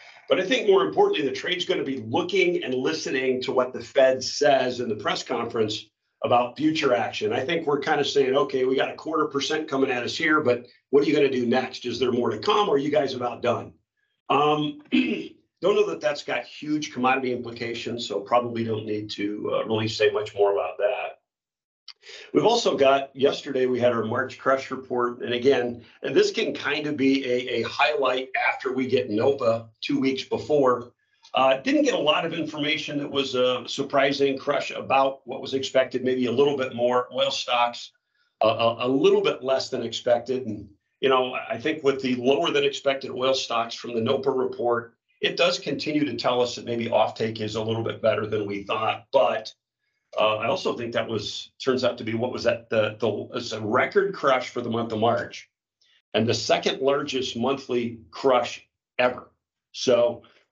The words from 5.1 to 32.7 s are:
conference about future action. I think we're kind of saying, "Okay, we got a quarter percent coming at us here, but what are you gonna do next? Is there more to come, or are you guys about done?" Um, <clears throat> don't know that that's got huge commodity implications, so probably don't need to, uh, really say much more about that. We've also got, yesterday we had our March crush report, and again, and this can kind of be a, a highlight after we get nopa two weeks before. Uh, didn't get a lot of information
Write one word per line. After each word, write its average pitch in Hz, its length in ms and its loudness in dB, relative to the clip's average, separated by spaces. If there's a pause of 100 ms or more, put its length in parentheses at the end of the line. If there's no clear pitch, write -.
conference 117 640 -2 (380)
about 120 320 2
future 143 380 2
action. 110 380 0
I - 120 0
think 170 220 -2
we're 143 140 0
kind 147 200 0
of 135 80 0
saying, 131 280 2
"Okay, 135 280 0
we 131 120 2
got 143 140 0
a - 60 -12
quarter 156 300 -2
percent 156 420 -2
coming 135 220 0
at 120 120 -2
us - 140 -6
here, 156 240 2
but 123 260 0 (240)
what - 140 6
are - 20 -2
you 147 80 2
gonna 139 140 4
do 123 180 -2
next? 123 400 -2
Is 117 120 -6
there 120 140 0
more 117 180 0
to 107 80 -4
come, 208 300 2
or 143 80 2
are - 20 4
you 147 120 -2
guys 139 240 0
about 120 280 -6
done?" 117 300 -2 (580)
Um, 151 560 2
<clears throat> - 60 -18 (680)
don't 196 140 4
know 208 120 4
that 170 140 -6
that's 147 220 -2
got 123 220 -4
huge 151 480 -6
commodity 127 400 0
implications, 117 720 -6
so 98 140 -4
probably 120 420 0
don't 110 240 -4
need 107 240 -6
to, 104 440 -6
uh, - 100 0
really 107 240 0
say 107 220 2
much 104 240 -4
more 101 180 4
about - 260 -2
that. - 400 -2 (1120)
We've 151 120 4
also 208 320 2
got, 139 400 4
yesterday 131 500 0
we 123 140 0
had 120 120 4
our 117 120 0
March 120 340 -4
crush 135 320 0
report, 123 520 -4
and 117 120 -4
again, 120 480 0 (200)
and 131 120 -2
this 202 160 4
can - 240 -2
kind 147 320 -4
of 151 100 -4
be 135 280 2
a, 123 360 -2
a - 20 0
highlight 131 680 0 (200)
after 135 240 -4
we 127 140 0
get 110 240 0
nopa 113 580 0 (120)
two 139 180 -2
weeks 131 260 0
before. 131 680 0 (420)
Uh, 131 220 4
didn't 285 260 2
get 240 120 2
a 165 40 2
lot 151 260 2
of 156 100 -4
information 151 640 -4